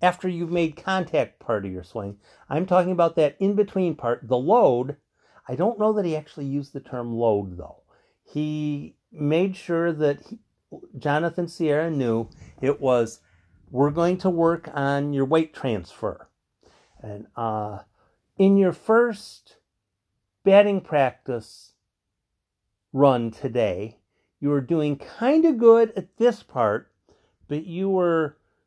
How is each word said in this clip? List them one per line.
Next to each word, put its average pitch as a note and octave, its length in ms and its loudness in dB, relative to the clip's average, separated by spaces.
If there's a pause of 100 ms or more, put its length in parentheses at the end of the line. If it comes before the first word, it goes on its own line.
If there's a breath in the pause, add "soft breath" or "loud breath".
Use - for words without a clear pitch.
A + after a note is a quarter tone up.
after F3+ 260 0
you've E3+ 220 -6
made E3 260 -2
contact F3+ 600 -4
part G#2 260 -4
of G2 80 -8
your F#2 120 -12
swing. G2+ 340 -10 (320 soft breath)
I'm D#3+ 160 -4
talking F3+ 260 0
about E3+ 240 0
that D3+ 220 0
in-between G3 560 0
part, A#2+ 320 -4
the A#2+ 100 0
load. C#3 600 2 (520 soft breath)
I B2+ 60 -8
don't G3+ 240 -2
know G#3+ 140 2
that G#3 120 -2
he D#3+ 120 -2
actually D3+ 300 -10
used C#3 260 -6
the C3+ 80 -10
term A#2+ 340 -8
load, G#2 420 0
though. - 260 -16 (400)
He D3+ 720 -6 (160)
made E3 440 -2
sure E3+ 360 -2
that D3 300 0
he, - 160 -18 (600)
Jonathan E3 500 -2
Sierra D#3+ 420 -2
knew A#2 380 -2 (320 soft breath)
it C#3 180 0
was, B2 420 0 (500)
"We're C3+ 200 2
going E3+ 280 0
to F#3 100 -2
work E3+ 460 0
on C#3+ 400 -2
your C3+ 100 0
weight D#3 300 0
transfer." G#2+ 720 -6 (720 soft breath)
And, G#2 260 -14 (100)
uh, G#2+ 440 -6 (560)
in G3 200 6
your F#3+ 160 4
first - 840 -2 (840)
batting G3+ 380 6
practice - 920 -4 (1160)
run C3 380 2
today, A2 720 -4 (400)
you C#3+ 80 -2
were C#3+ 120 0
doing D3 400 -2 (200)
kinda D#4 320 2
good A3+ 440 6
at - 200 -10
this A#3 260 0
part, A2+ 480 -2 (560)
but D3+ 180 -6
you F3+ 240 -6
were E3+ 480 0 (300)